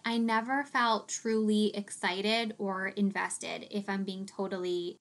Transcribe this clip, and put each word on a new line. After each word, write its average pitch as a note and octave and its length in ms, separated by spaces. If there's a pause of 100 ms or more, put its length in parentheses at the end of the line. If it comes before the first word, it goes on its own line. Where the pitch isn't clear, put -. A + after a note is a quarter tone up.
I A#3 140
never A#3 460
felt A#3 440
truly G#3+ 680
excited G#3 840
or F#3+ 300
invested, G3 840
if G3+ 180
I'm G3 140
being F#3+ 240
totally F3+ 760